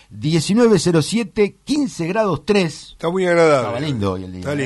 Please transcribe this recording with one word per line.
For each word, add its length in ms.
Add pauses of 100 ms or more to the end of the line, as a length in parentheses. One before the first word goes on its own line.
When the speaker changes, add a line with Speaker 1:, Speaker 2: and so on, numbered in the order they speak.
(100)
Speaker 1:
Diecinueve 680
cero 240
siete, 600
quince 460
grados 380
tres. 460
Speaker 2:
Está 180
muy 160
agradable. 320
Speaker 1:
Estaba 220
lindo 320
hoy 120
el 80
día, 80
Speaker 2:
Está 140
Speaker 1:
¿eh? 120